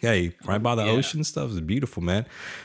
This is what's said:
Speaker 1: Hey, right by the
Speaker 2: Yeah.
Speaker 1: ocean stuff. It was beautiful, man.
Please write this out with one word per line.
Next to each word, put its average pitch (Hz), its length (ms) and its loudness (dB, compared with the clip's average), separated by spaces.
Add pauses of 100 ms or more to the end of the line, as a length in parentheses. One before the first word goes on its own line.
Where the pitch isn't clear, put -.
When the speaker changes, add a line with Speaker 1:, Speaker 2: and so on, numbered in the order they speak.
Speaker 1:
Hey, 92 320 2 (100)
right 104 180 0
by 120 120 2
the 110 100 2
Speaker 2:
Yeah. 107 60 2
Speaker 1:
ocean 139 340 2
stuff. 147 200 -4
It 123 80 -4
was 90 100 -2
beautiful, 104 400 -2
man. 95 240 2 (380)